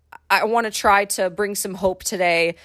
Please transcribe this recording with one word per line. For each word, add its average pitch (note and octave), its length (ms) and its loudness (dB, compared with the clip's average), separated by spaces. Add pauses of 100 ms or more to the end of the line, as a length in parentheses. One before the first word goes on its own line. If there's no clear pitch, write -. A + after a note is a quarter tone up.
(300)
I F#3+ 160 4
wanna A3+ 260 0
try G3+ 340 2
to G3 240 -2
bring G3+ 260 -4
some G3 200 -8
hope F#3 280 -2
today, E3+ 600 0